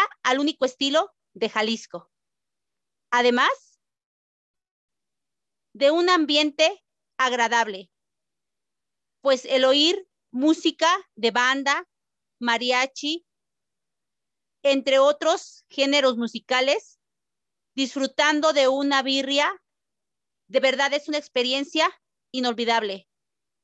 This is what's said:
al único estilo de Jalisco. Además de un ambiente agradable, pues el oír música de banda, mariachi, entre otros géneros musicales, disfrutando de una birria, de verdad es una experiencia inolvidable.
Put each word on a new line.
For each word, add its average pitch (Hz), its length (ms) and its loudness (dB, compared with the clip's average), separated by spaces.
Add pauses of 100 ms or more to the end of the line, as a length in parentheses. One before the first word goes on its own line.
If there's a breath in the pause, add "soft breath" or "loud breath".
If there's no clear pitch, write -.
(220)
al 254 160 0
único 294 260 -2
estilo 277 500 -2 (200)
de 214 160 -4
Jalisco. 214 600 -6 (1000)
Además 247 680 0 (2000)
de 269 160 2
un 349 180 2
ambiente 311 760 0 (360)
agradable, 233 720 -2 (1300)
pues 262 240 0
el 262 220 2
oír 311 420 2 (220)
música 311 580 0 (260)
de 220 160 -2
banda, 269 560 -2 (520)
mariachi, 247 880 -4 (1400)
entre 269 360 2
otros 294 720 0
géneros 277 480 0
musicales, 254 840 -4 (760)
disfrutando 294 800 0
de 269 140 4
una 277 340 0
birria, 269 500 -2 (960)
de 240 120 0
verdad 262 340 0
es 294 140 -6
una 294 100 -4
experiencia 277 680 -2 (440)
inolvidable. 226 720 -2 (580)